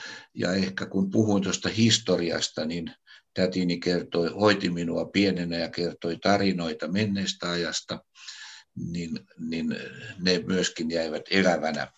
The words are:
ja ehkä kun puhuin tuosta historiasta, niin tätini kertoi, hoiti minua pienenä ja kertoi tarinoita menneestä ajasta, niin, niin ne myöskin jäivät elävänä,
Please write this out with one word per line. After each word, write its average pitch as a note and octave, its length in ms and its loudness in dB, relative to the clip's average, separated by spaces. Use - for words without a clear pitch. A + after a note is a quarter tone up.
ja F2+ 200 0
ehkä F#2+ 320 -2
kun G2 260 0
puhuin G#2 320 4
tuosta F#2 260 -2
historiasta, F2+ 960 2
niin E2 280 -6
tätini F#2 460 2
kertoi, E2+ 500 0
hoiti G2 400 4
minua E2 360 -2
pienenä F2 520 2
ja E2 120 -4
kertoi E2+ 520 -4
tarinoita F2+ 680 0
menneestä G2 640 -2
ajasta, E2+ 520 -4
niin, E2+ 280 -6
niin D#2+ 360 -4
ne F2+ 260 2
myöskin F2+ 460 -2
jäivät E2 400 -2
elävänä, D#2 680 2